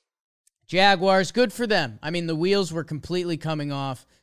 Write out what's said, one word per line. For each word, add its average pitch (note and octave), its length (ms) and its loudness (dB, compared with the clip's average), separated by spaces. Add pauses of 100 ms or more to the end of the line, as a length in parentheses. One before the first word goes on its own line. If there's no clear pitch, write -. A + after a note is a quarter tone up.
(640)
Jaguars, F#3+ 640 4
good A#3+ 220 2
for A#3 140 -4
them. D3+ 340 0
I D3 80 -6
mean, E3+ 160 -2
the E3 100 -2
wheels F3+ 380 0
were D#3+ 100 -4
completely E3+ 540 -4
coming D3+ 340 -6
off. C3+ 340 -6 (180)